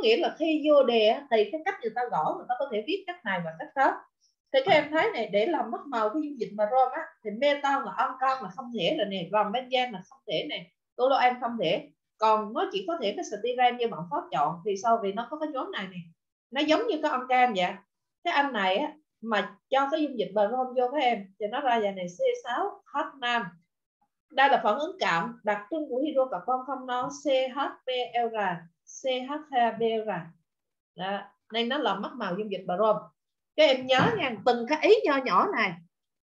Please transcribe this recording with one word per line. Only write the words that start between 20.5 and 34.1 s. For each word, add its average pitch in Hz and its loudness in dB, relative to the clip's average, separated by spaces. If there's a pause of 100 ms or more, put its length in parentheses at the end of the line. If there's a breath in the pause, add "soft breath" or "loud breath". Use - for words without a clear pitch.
vô 247 2
các 294 -2
em 226 0 (140)
thì 214 -4
nó 240 -4
ra 240 2
vậy 202 0
này, 185 -6
C 175 -12 (260)
sáu 311 -4
H - -8 (220)
năm. 240 0 (880)
Đây 277 6
là 254 4
phản 220 2
ứng 320 -6
cặn 185 2 (120)
đặc 208 0 (120)
trưng 302 -4
của 247 -2
hydrocarbon 262 0
không 262 -8
no, 254 -2
C - -8 (280)
H 277 -8 (280)
B 254 -6 (240)
L 233 0
R, 220 -8 (480)
C 254 -4
H 285 -6 (180)
hai 240 2
B 214 -6
L 226 0
R. 220 -6 (880)
Đó, 196 -6 (320)
nên 233 -2
nó 269 -2
làm 208 -2
mất 302 -6
màu 202 -6
dung 214 -6
dịch 185 -8
barom. 208 2 (600)
Các 302 6
em 262 4
nhớ 262 4